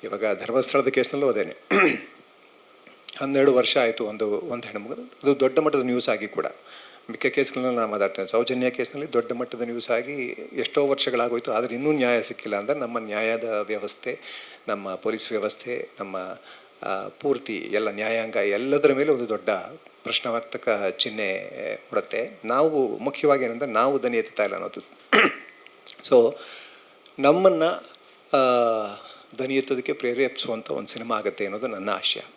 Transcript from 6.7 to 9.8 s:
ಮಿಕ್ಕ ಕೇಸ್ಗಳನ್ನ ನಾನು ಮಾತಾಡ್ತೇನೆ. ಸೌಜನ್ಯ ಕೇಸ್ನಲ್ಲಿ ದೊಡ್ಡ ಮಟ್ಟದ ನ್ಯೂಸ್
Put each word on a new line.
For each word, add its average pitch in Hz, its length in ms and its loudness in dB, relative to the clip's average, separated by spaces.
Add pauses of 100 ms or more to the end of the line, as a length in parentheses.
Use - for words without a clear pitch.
ಮಿಕ್ಕ 113 160 -4
ಕೇಸ್ಗಳನ್ನ 127 500 0
ನಾನು 113 140 0
ಮಾತಾಡ್ತೇನೆ. 98 380 0
ಸೌಜನ್ಯ 123 420 2
ಕೇಸ್ನಲ್ಲಿ 139 420 -6
ದೊಡ್ಡ 120 200 0
ಮಟ್ಟದ 120 300 -6
ನ್ಯೂಸ್ 117 280 -4